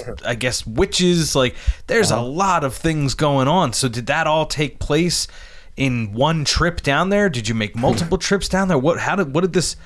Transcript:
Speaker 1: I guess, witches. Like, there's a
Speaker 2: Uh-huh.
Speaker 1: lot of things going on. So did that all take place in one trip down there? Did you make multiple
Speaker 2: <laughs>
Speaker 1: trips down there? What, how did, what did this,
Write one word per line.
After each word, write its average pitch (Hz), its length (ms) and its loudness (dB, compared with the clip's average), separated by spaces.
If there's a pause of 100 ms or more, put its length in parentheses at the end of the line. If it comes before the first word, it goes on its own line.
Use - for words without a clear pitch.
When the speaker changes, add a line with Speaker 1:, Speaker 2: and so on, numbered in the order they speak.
(240)
Speaker 1:
I 120 120 -2
guess, 120 300 -4
witches. 170 680 0
Like, 127 220 2 (320)
there's 208 220 2
a 135 60 2
Speaker 2:
Uh-huh. 120 100 -2
Speaker 1:
lot 165 380 0
of 127 100 -2
things 151 400 0
going 139 340 2
on. 160 240 2
So - 160 0
did 117 180 -6
that 156 220 0
all 156 180 2
take 147 320 -4
place 160 480 0 (500)
in 120 360 0
one 147 320 2
trip - 380 0
down 151 260 2
there? 202 200 2
Did 120 200 -4
you 117 80 0
make 107 180 -2
multiple 160 440 0
Speaker 2:
<laughs> - 100 -4
Speaker 1:
trips 196 200 0
down 190 200 0
there? 165 100 4
What, 135 220 2
how 151 160 0
did, 151 180 0
what 165 60 2
did 180 120 2
this, - 220 0 (120)